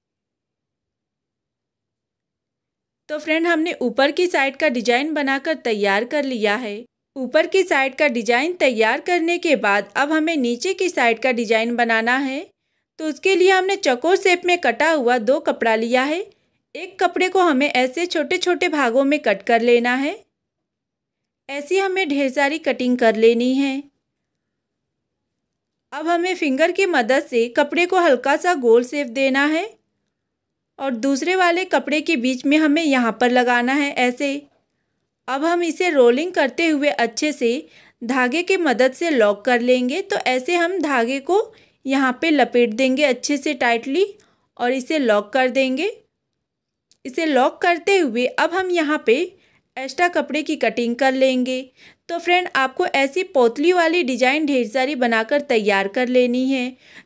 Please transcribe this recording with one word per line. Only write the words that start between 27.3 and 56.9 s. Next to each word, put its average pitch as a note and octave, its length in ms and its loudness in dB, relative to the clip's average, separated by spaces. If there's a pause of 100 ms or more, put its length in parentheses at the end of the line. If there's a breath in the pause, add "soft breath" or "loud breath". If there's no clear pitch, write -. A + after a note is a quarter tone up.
कपड़े D4+ 360 0
को F4+ 140 2
हल्का C#4 380 2
सा F4+ 180 0
गोल A#3+ 280 4
शेप C#4+ 260 -6
देना C4+ 380 0
है E4+ 220 -2 (1120)
और C4+ 140 -4
दूसरे C#4 420 -2
वाले F4+ 300 2
कपड़े D4 360 0
के D#4+ 160 -2
बीच B3+ 280 -2
में C#4+ 120 4
हमें D#4 260 2
यहाँ B3 380 0
पर B3 100 4
लगाना B3 420 2
है C#4+ 180 0
ऐसे। B3 380 -2 (960)
अब C#4 180 -4
हम F4 180 0
इसे F4 260 -2
रोलिंग C#4 440 4
करते E4 340 0
हुए D4 220 0
अच्छे A#3 420 -2
से C4 180 -2 (520 soft breath)
धागे B3+ 420 0
की F#4+ 140 0
मदद C4 360 2
से E4+ 160 -4
लॉक D4+ 360 2
कर B3 160 2
लेंगे। B3+ 420 0
तो G4+ 140 -4
ऐसे B3+ 380 -2
हम F4 240 0
धागे C4+ 420 0
को F4 180 0 (460 soft breath)
यहाँ C4 360 0
पे E4 80 0
लपेट B3 420 2
देंगे C4 320 0
अच्छे C4+ 340 0
से D4 180 -4
टाइटली C4 500 -2 (520 soft breath)
और B3 140 -2
इसे C4+ 280 -4
लॉक G#3 340 0
कर B3+ 160 2
देंगे। C4 400 -2 (1160)
इसे D4 200 -4
लॉक C#4 360 0
करते F4+ 360 0
हुए B3 300 0
अब D#4+ 260 -2
हम F#4 160 -2
यहाँ D4+ 360 -2
पे A3+ 100 4 (600 soft breath)
एक्स्ट्रा C4+ 320 -2
कपड़े D4+ 340 -2
की D#4 140 -4
कटिंग A#3+ 380 -2
कर C4+ 180 0
लेंगे। B3+ 480 0 (480 soft breath)
तो E4+ 100 -6
फ्रेंड, F4+ 360 0
आपको C4 320 0
ऐसी C#4 380 -2
पोतली C#4 480 2
वाली E4+ 300 2
डिजाइन B3+ 420 0
ढेर C4 220 0
सारी C4 300 -2
बनाकर A#3 460 0
तैयार G3+ 460 0
कर B3 180 -2
लेनी B3 420 2
है, B3+ 260 -4 (300 loud breath)